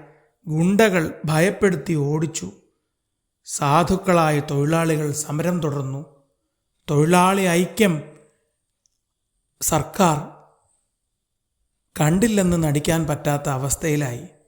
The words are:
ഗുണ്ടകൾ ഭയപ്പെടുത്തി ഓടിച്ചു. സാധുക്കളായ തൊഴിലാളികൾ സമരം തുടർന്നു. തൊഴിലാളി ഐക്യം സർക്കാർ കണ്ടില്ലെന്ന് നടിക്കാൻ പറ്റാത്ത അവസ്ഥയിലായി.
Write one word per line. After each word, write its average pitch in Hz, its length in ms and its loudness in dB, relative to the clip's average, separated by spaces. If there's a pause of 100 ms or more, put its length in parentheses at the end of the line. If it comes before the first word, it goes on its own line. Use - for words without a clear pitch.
(480)
ഗുണ്ടകൾ 180 680 2 (120)
ഭയപ്പെടുത്തി 170 680 0
ഓടിച്ചു. 151 580 -4 (920)
സാധുക്കളായ 160 960 2
തൊഴിലാളികൾ 151 720 0
സമരം 165 480 -4
തുടർന്നു. 139 460 -6 (840)
തൊഴിലാളി 180 520 4
ഐക്യം 175 600 0 (1600)
സർക്കാർ 160 760 0 (1700)
കണ്ടില്ലെന്ന് 180 600 2
നടിക്കാൻ 151 440 0
പറ്റാത്ത 143 420 -4
അവസ്ഥയിലായി. 139 760 -4 (240)